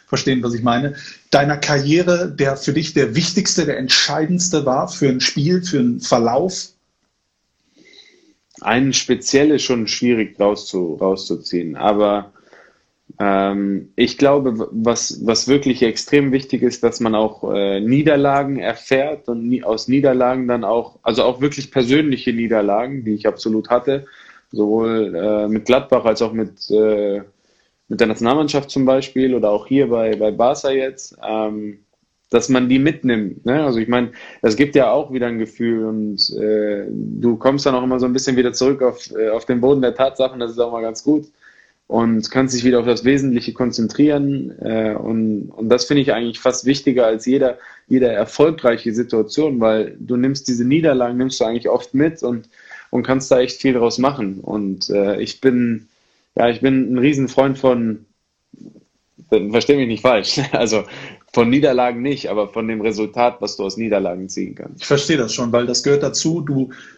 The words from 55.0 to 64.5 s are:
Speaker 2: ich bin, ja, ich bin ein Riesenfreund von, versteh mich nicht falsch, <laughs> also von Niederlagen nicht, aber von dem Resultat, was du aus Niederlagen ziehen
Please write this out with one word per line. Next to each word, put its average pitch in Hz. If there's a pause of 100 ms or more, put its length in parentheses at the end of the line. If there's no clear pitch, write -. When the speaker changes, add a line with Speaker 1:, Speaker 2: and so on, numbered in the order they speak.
Speaker 2:
ich -
bin, 120 (480)
ja, 117
ich 117
bin 131
ein 123
Riesenfreund 135
von, 117 (1400)
versteh 120
mich 131
nicht 113
falsch, 127
<laughs> -
also 107 (480)
von 120
Niederlagen 123
nicht, 135
aber 104
von 113
dem 110
Resultat, 110
was -
du 98
aus 98
Niederlagen 95
ziehen 95